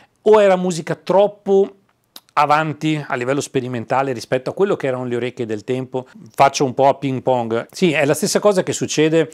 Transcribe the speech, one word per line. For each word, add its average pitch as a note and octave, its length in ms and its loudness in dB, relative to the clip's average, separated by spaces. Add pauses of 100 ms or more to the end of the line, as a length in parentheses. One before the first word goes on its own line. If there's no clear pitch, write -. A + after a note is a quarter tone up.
(240)
o G#3+ 180 6
era G3 140 6
musica E3+ 400 -4
troppo G3 800 0 (600)
avanti D3+ 720 0
a D3 80 -6
livello C3 260 -2
sperimentale B2+ 680 -4
rispetto B2 380 -4
a - 40 -6
quello G3 220 0
che C#3+ 120 -6
erano B2+ 180 -4
le A#2+ 120 -4
orecchie A#2+ 280 -6
del G#2+ 180 -8
tempo. B2+ 440 -6 (260)
Faccio C#3 320 2
un B2+ 80 -2
po' C3+ 140 2
a C3+ 80 4
ping C3 260 -6
pong. A#2 500 -2
Sì, F3+ 200 0
è D3 140 0
la D3+ 100 2
stessa - 240 -2
cosa G3 240 2
che C#3 100 -6
succede, D#3 600 0